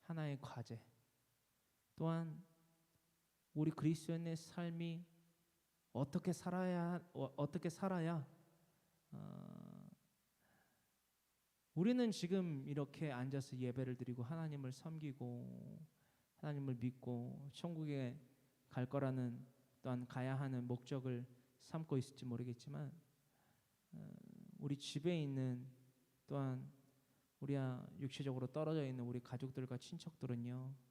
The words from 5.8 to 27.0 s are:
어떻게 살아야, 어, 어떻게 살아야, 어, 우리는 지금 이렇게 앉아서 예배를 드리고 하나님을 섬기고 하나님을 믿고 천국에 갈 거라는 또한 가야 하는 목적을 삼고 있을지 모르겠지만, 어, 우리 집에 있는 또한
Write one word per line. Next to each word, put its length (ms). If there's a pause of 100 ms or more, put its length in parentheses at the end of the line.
어떻게 400
살아야, 640 (140)
어, 120 (120)
어떻게 320
살아야, 580 (840)
어, 480 (2250)
우리는 360
지금 560
이렇게 420
앉아서 460
예배를 400
드리고 280
하나님을 500
섬기고 1040 (560)
하나님을 400
믿고 760
천국에 680 (480)
갈 180
거라는 640 (340)
또한 240
가야 320
하는 300
목적을 580 (360)
삼고 360
있을지 280
모르겠지만, 680 (1000)
어, 200 (460)
우리 200
집에 440
있는 460 (580)
또한 420 (720)